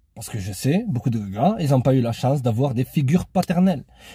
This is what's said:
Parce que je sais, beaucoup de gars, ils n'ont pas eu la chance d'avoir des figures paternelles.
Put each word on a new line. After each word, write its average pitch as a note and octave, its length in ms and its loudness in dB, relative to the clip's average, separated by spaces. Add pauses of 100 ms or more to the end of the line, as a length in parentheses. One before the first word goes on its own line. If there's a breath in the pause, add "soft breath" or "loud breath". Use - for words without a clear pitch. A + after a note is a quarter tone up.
(180)
Parce - 120 -14
que A2 100 -6
je F#2+ 120 -6
sais, D3+ 360 0
beaucoup C3 240 -2
de A2+ 80 -2
gars, G#2+ 400 0
ils D3+ 100 -2
n'ont C3+ 120 4
pas C3+ 120 2
eu C3 80 4
la A2+ 100 -2
chance C3 300 -2
d'avoir A#2 320 0
des B2+ 120 -2
figures D#3 420 0
paternelles. F3+ 580 0 (300 loud breath)